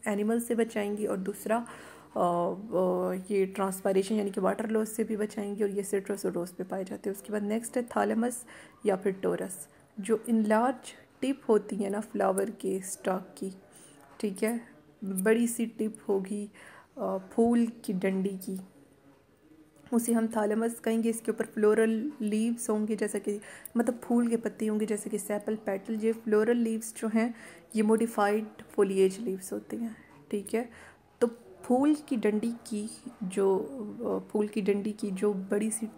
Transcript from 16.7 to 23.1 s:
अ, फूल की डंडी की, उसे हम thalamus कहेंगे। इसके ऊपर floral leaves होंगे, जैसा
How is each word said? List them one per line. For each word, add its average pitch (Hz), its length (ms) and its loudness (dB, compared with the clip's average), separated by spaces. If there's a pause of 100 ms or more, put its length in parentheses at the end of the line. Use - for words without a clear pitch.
अ, 190 200 -2
फूल 233 500 4
की - 260 -6
डंडी 190 360 0
की, 190 320 -8 (1300)
उसे 233 200 2
हम 226 140 2
thalamus 220 520 0
कहेंगे। 226 300 0
इसके 226 220 -2
ऊपर 214 140 -2
floral 220 640 4 (100)
leaves 220 480 0
होंगे, 214 260 0
जैसा 208 240 -2